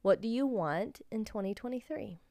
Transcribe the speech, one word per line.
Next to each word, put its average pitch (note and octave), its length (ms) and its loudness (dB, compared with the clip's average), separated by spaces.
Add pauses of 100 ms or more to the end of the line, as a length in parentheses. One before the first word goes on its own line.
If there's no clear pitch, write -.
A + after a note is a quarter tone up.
What G3 200 6
do G#3+ 60 -2
you B3 200 2
want F#3 540 0 (100)
in A3 140 -2
twenty G3+ 280 -4
twenty-three? B3 640 -8 (120)